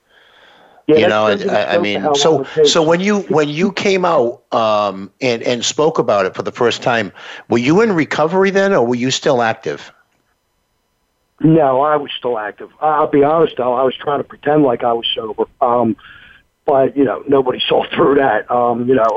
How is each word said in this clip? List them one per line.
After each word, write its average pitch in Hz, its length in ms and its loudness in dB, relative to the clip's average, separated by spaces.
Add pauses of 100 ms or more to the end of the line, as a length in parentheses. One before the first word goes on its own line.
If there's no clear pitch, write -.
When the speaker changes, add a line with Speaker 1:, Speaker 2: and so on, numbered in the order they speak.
(880)
Speaker 1:
Yeah, 254 100 4
Speaker 2:
You - 60 4
Speaker 1:
that 175 80 2
Speaker 2:
know, 214 180 2
Speaker 1:
doesn't 202 220 -2
Speaker 2:
I, - 200 -2
I - 40 -2
Speaker 1:
show 104 60 2
Speaker 2:
mean, 104 200 -2
Speaker 1:
how 147 140 0
Speaker 2:
so, 143 220 2
Speaker 1:
long 135 80 -4
it - 100 -14
takes. 151 180 4
Speaker 2:
so 170 100 2
when 170 180 2
you, 202 220 0
when 151 260 0
you 175 240 -2
came 190 320 -2
out, 147 380 0 (100)
um, 104 580 0 (100)
and, 120 220 -2
and 120 220 -4
spoke 160 340 0
about 101 280 2
it 90 80 -4
for - 80 -10
the 98 100 -6
first 117 300 0
time, 113 300 -2 (360)
were 117 100 2
you 151 240 2
in 226 100 2
recovery 170 580 0
then, 196 220 0
or 135 140 2
were 127 80 0
you 123 160 -2
still 127 320 0
active? 110 500 -6 (1500)
Speaker 1:
No, 147 400 4
I 151 160 0
was 143 200 -6
still 123 220 -6
active. 104 320 -12 (100)
I, 151 80 0 (100)
I'll 151 100 0
be 143 160 2
honest, 160 320 2
though, 123 180 -2
I 127 80 0
was 127 140 0
trying 143 240 -4
to 123 40 -6
pretend 151 380 0
like 123 220 0
I 120 80 0
was 117 200 -4
sober. 113 320 -4 (160)
Um, 120 360 2 (720)
but, 135 300 2
you 143 80 2
know, 101 220 -4
nobody 127 380 0
<laughs> - 40 -6
saw - 180 0
through 139 300 0
that. 117 320 0
Um, 120 400 -2
you 131 60 4
know, 113 120 2 (100)